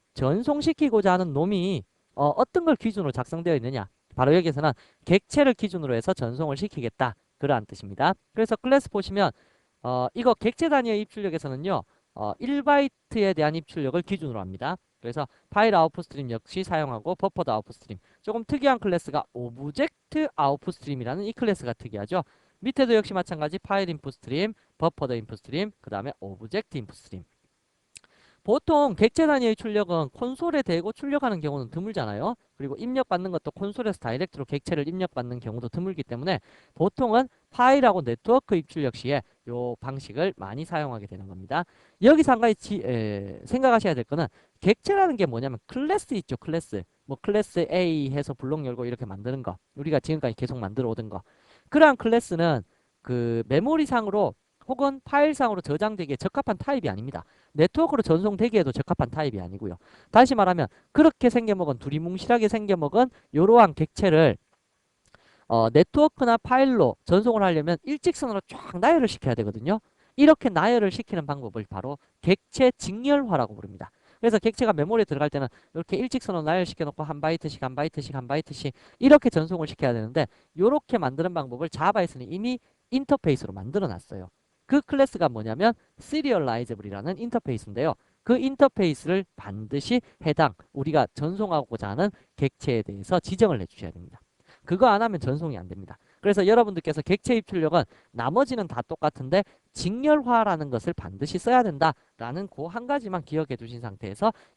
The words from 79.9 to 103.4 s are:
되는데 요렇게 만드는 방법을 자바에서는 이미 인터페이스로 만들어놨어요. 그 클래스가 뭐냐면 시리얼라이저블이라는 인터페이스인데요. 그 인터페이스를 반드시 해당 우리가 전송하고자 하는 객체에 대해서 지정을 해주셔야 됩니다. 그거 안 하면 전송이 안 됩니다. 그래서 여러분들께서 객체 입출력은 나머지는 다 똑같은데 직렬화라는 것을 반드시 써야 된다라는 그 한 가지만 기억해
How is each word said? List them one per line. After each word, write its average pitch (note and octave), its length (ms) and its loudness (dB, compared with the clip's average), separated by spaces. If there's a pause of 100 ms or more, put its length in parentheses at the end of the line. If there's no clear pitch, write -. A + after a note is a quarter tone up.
되는데 A#2 360 -2 (300)
요렇게 A#3+ 400 0
만드는 E3 360 -4
방법을 C#3 340 -6
자바에서는 D#3 640 -2
이미 A#3 280 -4 (320)
인터페이스로 B3 600 0
만들어놨어요. G2 760 -8 (360)
그 C#4 160 2
클래스가 C4+ 460 2
뭐냐면 A#2+ 460 0 (260)
시리얼라이저블이라는 B2 1200 -4
인터페이스인데요. C#3+ 760 -4 (280)
그 B3 160 4
인터페이스를 G3 840 0 (100)
반드시 A#2+ 680 -4 (240)
해당 D3+ 280 2 (180)
우리가 C#3 420 0
전송하고자 D#3 760 -4
하는 D3+ 200 -2 (280)
객체에 B2+ 440 -2
대해서 G2+ 380 -4
지정을 F#3 420 2
해주셔야 E2+ 300 -12
됩니다. - 300 -20 (420)
그거 F#3+ 240 2
안 G#3 140 4
하면 G#3+ 180 -2
전송이 C#3 380 -4
안 F2 100 -14
됩니다. F#2+ 300 -16 (240)
그래서 G3 260 2
여러분들께서 G3 540 2
객체 G#3 340 0
입출력은 E3 480 0 (280)
나머지는 G3 560 0
다 A#2 140 -6
똑같은데 D#3 600 -2 (300)
직렬화라는 A3+ 960 0
것을 B2 240 -4
반드시 F#2+ 440 -8
써야 B3 240 4
된다라는 D#3 840 -4
그 D3 200 -12
한 A#3 200 -12
가지만 A3+ 360 -4
기억해 D3+ 340 -6